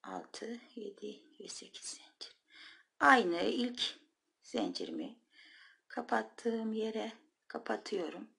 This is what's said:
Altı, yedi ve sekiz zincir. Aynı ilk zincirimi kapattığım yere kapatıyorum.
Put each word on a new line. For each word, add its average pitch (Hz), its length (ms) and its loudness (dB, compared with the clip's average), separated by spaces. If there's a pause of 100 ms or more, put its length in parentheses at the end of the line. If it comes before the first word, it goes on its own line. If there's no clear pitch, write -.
Altı, 214 580 -8 (140)
yedi 208 480 -10 (180)
ve - 80 -12
sekiz - 360 -14
zincir. - 520 -14 (640)
Aynı 190 420 8
ilk 240 520 0 (480)
zincirimi - 760 -4 (680)
kapattığım 226 840 -2
yere 220 400 -2 (360)
kapatıyorum. 185 800 -4 (100)